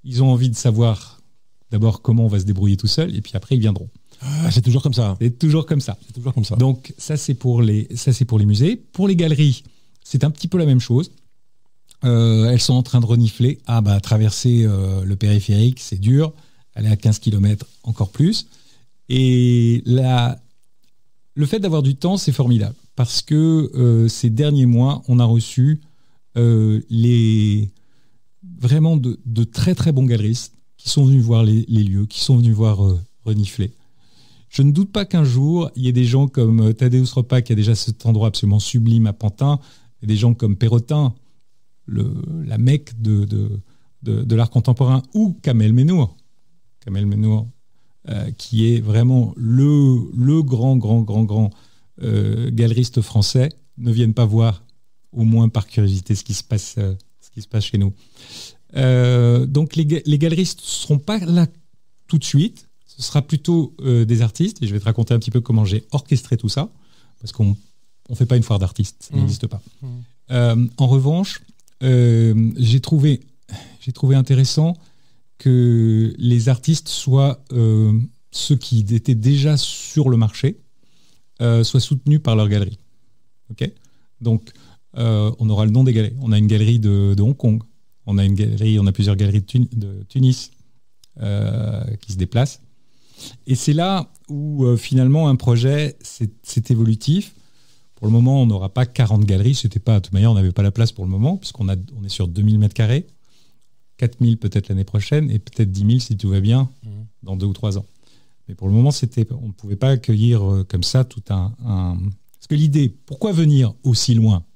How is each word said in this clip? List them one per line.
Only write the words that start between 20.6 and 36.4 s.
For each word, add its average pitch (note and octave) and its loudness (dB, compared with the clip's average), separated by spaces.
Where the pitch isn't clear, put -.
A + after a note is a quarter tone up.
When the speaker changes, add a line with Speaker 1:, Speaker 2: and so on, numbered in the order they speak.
Speaker 1:
le D3 0
fait G#3+ -4
d'avoir D#3+ 0
du C3+ 0
temps, F#3 -2
c'est D#3+ -2
formidable. A#2+ 0
Parce - -2
que, D#3 0
euh, A#2 4
ces A2+ -2
derniers C#3 2
mois, B2 2
on B2 2
a B2 4
reçu, B2+ 0
euh, A2 2
les A2 2
vraiment D#3 2
de, B2 -2
de A2+ -2
très, - -2
très E3 0
bons C3 2
galeristes A2+ -2
qui - -12
sont C#3+ 2
venus C3 6
voir A2+ 4
les, A2 2
les G#2+ 2
lieux, G2 0
qui - -12
sont C3 2
venus A#2 4
voir, G2+ 2
euh, F#2 2
renifler. G#2 -4
Je - -2
ne C#3+ 6
doute G3 0
pas G3+ -4
qu'un E3+ 0
jour, C#3+ 0
il B2+ -6
y B2+ 0
ait B2 0
des B2+ 2
gens C3+ 2
comme, A2+ 2